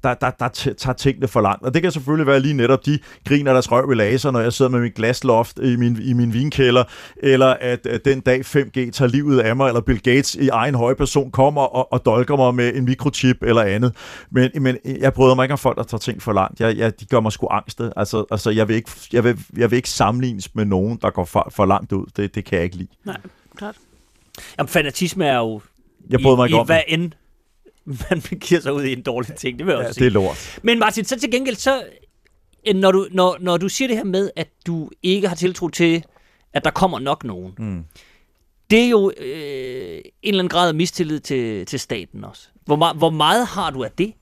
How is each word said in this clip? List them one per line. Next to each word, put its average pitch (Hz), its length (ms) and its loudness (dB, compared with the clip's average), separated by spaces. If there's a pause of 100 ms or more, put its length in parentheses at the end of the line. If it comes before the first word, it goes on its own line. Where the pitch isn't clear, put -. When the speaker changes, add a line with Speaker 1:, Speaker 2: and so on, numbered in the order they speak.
Speaker 1:
der, 123 120 0
der, 127 160 -2
der 120 260 -4
t-, 127 180 -4
tager 127 200 -4
tingene 131 340 -2
for - 120 0
langt. 98 240 2
Og 123 100 -4
det 160 80 2
kan 180 100 0
selvfølgelig 151 340 0
være 139 140 4
lige 147 140 0
netop, 127 320 2
de 147 120 2 (300)
griner 143 240 2
deres 127 200 2
røv 131 200 2
i - 20 4
laser, 120 360 2
når 123 100 0
jeg 117 120 0
sidder 127 180 2
med 123 100 0
mit 120 140 -4
glasloft 117 680 0
i 123 140 2
min, 120 260 2
i 127 100 -2
min 120 220 2
vinkælder, 123 500 2 (380)
eller 131 240 6
at, 127 400 0
at 117 180 -4
den 135 160 2
dag 131 260 0
fem 135 240 -2
G 123 220 -4
tager 131 160 0
livet 135 320 2
af 113 160 2
mig, 135 120 2
eller 117 120 0
Bill 113 200 0
Gates 127 340 2
i 117 140 2
egen 123 260 2
høje 120 200 2
person 135 360 0
kommer 143 320 2
og, 127 300 -2
og 123 120 -2
dolker 123 320 2
mig 127 180 4
med 120 200 0
en 131 100 -2
mikrochip 127 580 0
eller 113 200 2
andet. 107 340 0 (340)
Men, 127 200 2 (100)
men 127 240 0
jeg 135 300 0
bryder 131 200 6
mig 131 100 2
ikke 131 80 -4
om 117 60 -4
folk, 120 200 -2
der - 60 -4
tager 113 140 -8
ting 107 240 -8
for 113 100 -4
langt. 95 280 0
Jeg, 113 160 2
jeg, 107 240 -2
de - 40 -18
gør 117 160 2
mig 110 120 0
sgu - 140 -6
angste. - 500 -6
Altså, 104 340 -2
altså, 107 200 -2
jeg 107 180 2
vil 110 80 0
ikke, 117 140 -6 (220)
jeg 120 120 2
vil, 120 140 2 (180)
jeg 113 140 2
vil 120 60 2
ikke 123 140 -2
sammenlignes 117 640 -2
med 107 100 -2
nogen, 101 380 0
der 101 80 0
går 92 140 -4
for, - 320 -2
for 101 100 2
langt 95 260 0
ud. 98 140 -4 (100)
Det, 101 180 -4
det 101 100 -6
kan - 120 -4
jeg 85 80 0
ikke 90 120 -6
lide. 92 120 -10 (160)
Speaker 2:
Nej, 196 120 -10 (400)
klart. 208 180 -14 (840)
Speaker 3:
Jamen, 143 100 -2
fanatisme 165 580 -2
er 135 120 2
jo 110 220 -4 (500)
Speaker 1:
Jeg 127 100 2
bryder 135 160 6
mig 123 80 6
Speaker 3:
i, 123 40 2
Speaker 1:
ikke 117 80 4
Speaker 3:
i 117 40 6
Speaker 1:
om 117 60 0
Speaker 3:
hvad 160 100 4 (120)
Speaker 1:
det. 160 60 0
Speaker 3:
end 165 180 -4 (1000)
man 175 100 -2 (100)
<laughs> - 100 -10
giver 170 200 2
sig 135 120 -4
ud 143 100 -4
i 135 100 -2
en 120 100 -8
dårlig 123 320 -6
ting, 127 240 -8
det 156 80 -6
vil 190 60 0
jeg 120 100 0
Speaker 1:
Ja, - 60 -4
Speaker 3:
også 92 100 -8
sige. 127 60 4
Speaker 1:
det 127 60 4
er 101 40 -4
lort. 95 480 -2
Speaker 3:
Men 233 160 2
Martin, 214 260 0
så 247 160 -6
til 254 100 -2
gengæld, 254 260 -2
så, 269 260 -2 (840)
øh, 208 60 2
når 190 180 4
du, 190 200 2
når, 185 280 2
når 175 160 -2
du 180 120 -2
siger 262 200 -4
det 233 80 0
her 233 80 -6
med, 190 320 -2
at 160 120 -8 (180)
du 165 240 -6 (120)
ikke 190 260 0
har 175 80 -4
tiltro 180 320 -2
til, 165 360 0 (500)
at 147 100 -2
der 156 60 2
kommer 180 280 0
nok 139 260 -4
nogen, 92 340 -10
Speaker 1:
Mm. 98 260 -8 (880)
Speaker 3:
det 214 140 8
er 247 40 2
jo, 208 320 4
øh, - 60 -12 (720)
en - 60 -16 (200)
eller 196 160 0
anden 180 100 0
grad 175 200 2
af 160 60 -2
mistillid 156 460 -2
til, 113 460 -4
til 131 140 -8
staten 101 440 -12
også. 101 180 -20 (240)
Hvor 165 100 2 (180)
me-, 160 40 -10
hvor 160 120 2
meget 160 360 2
har 175 240 -6
du 131 140 -6
af 107 140 -10
det? 208 240 -2